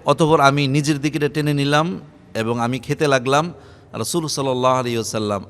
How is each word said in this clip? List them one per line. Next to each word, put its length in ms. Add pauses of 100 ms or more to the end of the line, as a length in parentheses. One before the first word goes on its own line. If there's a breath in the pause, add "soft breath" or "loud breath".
"অতঃপর 340
আমি 280
নিজের 340
দিকে 160
এটা 120
টেনে 240
নিলাম 460 (340)
এবং 260
আমি 200
খেতে 280
লাগলাম। 460 (400 loud breath)
রাসূল 340
সাল্লাল্লাহু 480
আলাইহি 220
ওয়াসাল্লাম 520